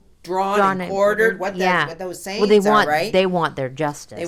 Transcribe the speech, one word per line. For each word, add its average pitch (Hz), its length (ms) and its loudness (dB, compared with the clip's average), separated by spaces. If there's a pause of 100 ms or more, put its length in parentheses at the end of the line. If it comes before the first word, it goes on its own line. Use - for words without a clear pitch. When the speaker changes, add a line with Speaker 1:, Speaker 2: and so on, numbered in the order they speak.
(240)
Speaker 1:
drawn 196 340 -2
Speaker 2:
drawn 196 140 4
Speaker 1:
and 185 100 -4
Speaker 2:
and 175 100 -8
Speaker 1:
quartered. 208 460 2
Speaker 2:
quartered. - 20 -16
Speaker 1:
What 190 140 -6
the, 185 60 -10
Speaker 2:
Yeah. 180 280 2
Speaker 1:
what 165 120 -12
those 180 260 -10
Speaker 2:
Well, 196 220 -8
they 208 80 6
Speaker 1:
sayings 202 100 4
are, 208 60 4
Speaker 2:
want, 208 180 4
Speaker 1:
right? 156 240 0
Speaker 2:
they 190 140 4
want 170 280 -2
their 135 140 -4
justice, 143 480 -6
Speaker 1:
They 170 100 -6